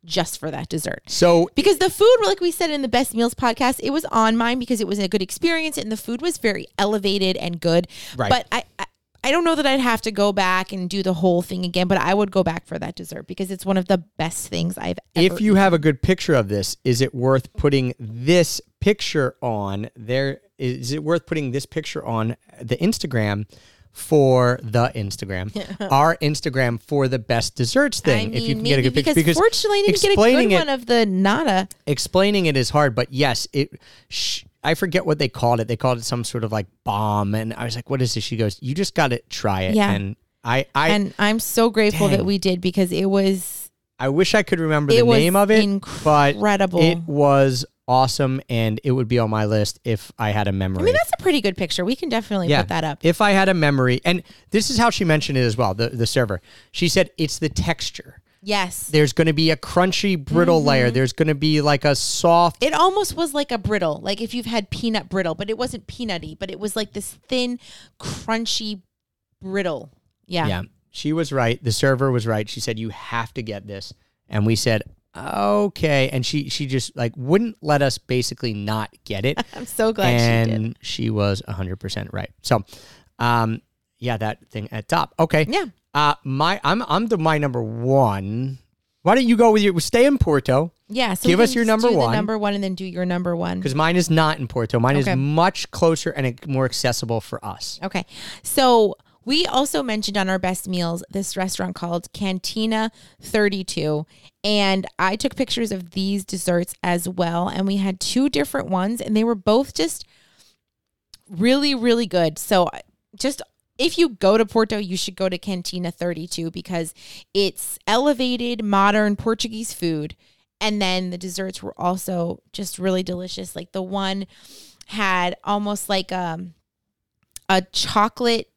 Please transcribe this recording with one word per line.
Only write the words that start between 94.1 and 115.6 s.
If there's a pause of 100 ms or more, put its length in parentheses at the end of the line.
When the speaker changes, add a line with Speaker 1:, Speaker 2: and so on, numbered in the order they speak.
Speaker 2:
in
Porto.
Mine
is
Speaker 1:
Okay.
Speaker 2:
much
closer
and
ac-,
more
accessible
for
us.
Speaker 1:
Okay. (380)
So (300)
we
also
mentioned
on
our
best
meals
this
restaurant
called
Cantina (300)
thirty-two, (380)
and (140)
I
took
pictures
of
these
desserts
as
well,
and
we
had
two
different
ones,
and
they
were
both
just (1200)
really,
really
good.
So, (500)
just, (380)
if
you
go
to
Porto,
you
should
go
to
Cantina